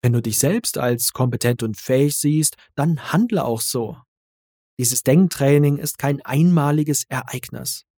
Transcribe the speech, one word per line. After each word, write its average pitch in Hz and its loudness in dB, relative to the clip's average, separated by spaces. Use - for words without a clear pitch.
Wenn 123 2
du 120 0
dich 113 -4
selbst 196 0
als 123 -2
kompetent 120 0
und 110 -4
fähig 139 2
siehst, 151 0
dann 151 -2
handle 202 2
auch 117 -2
so. 113 -6
Dieses 127 0
Denktraining 143 4
ist - -8
kein 143 -2
einmaliges 151 2
Ereignis. - -10